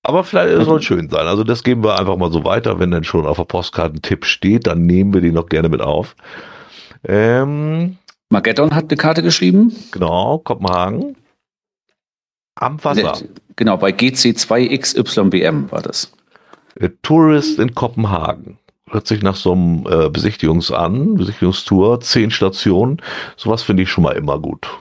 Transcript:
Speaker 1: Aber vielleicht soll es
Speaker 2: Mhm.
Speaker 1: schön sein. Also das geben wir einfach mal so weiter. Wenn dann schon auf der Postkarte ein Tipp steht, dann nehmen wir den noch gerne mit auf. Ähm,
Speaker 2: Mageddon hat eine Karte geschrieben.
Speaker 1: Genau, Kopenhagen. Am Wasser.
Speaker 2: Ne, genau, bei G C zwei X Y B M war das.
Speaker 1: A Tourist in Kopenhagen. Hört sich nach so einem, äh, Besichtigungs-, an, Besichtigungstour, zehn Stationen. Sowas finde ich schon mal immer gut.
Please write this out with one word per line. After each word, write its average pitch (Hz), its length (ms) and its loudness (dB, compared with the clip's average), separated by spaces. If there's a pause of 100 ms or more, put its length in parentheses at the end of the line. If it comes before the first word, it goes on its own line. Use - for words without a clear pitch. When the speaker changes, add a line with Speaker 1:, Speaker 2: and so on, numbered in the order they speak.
Speaker 1:
Aber 180 220 0
vielleicht 170 400 2
soll 156 140 4
es 151 60 -2
Speaker 2:
Mhm. - 20 -6
Speaker 1:
schön 85 240 -2
sein. 80 160 0
Also 101 180 0
das 120 180 -2
geben 120 220 0
wir 101 140 2
einfach 95 180 0
mal 87 160 0
so 80 120 0
weiter. 101 340 0
Wenn 90 120 0
dann 82 140 0
schon 78 220 0
auf 73 100 0
der 87 80 -4
Postkarte 82 520 -4
ein 78 60 -10
Tipp - 220 -4
steht, 107 420 0
dann 85 200 2
nehmen 95 260 4
wir 95 80 4
den 85 140 2
noch 82 120 0
gerne 80 220 0
mit 78 140 0
auf. 76 340 -2 (920)
Ähm, 147 920 0 (320)
Speaker 2:
Mageddon 147 440 2
hat 160 100 0
eine 151 120 0
Karte 160 260 0
geschrieben. 180 520 4 (180)
Speaker 1:
Genau, 92 460 -2
Kopenhagen. 104 760 -4 (1400)
Am 135 300 -6
Wasser. 175 180 2 (200)
Speaker 2:
Ne, - 60 -16 (280)
genau, 107 200 2
bei 98 160 2
G 123 200 0
C 123 220 2
zwei 120 280 0
X 127 340 -2
Y 101 340 2
B 87 120 2
M 78 300 -2
war - 100 -6
das. - 300 -8 (680)
Speaker 1:
A 92 60 0 (160)
Tourist 156 560 4
in 123 160 0
Kopenhagen. 95 840 -4 (320)
Hört - 160 -4
sich 107 160 -2
nach 95 140 0
so 92 160 0
einem, 87 340 2
äh, 80 220 2
Besichtigungs-, 82 640 0
an, 110 440 0
Besichtigungstour, 101 840 0
zehn 113 300 0
Stationen. 101 720 0 (340)
Sowas 110 260 -2
finde 95 200 2
ich 85 80 -2
schon 85 140 2
mal 67 120 2
immer 71 220 -4
gut. - 300 -10 (120)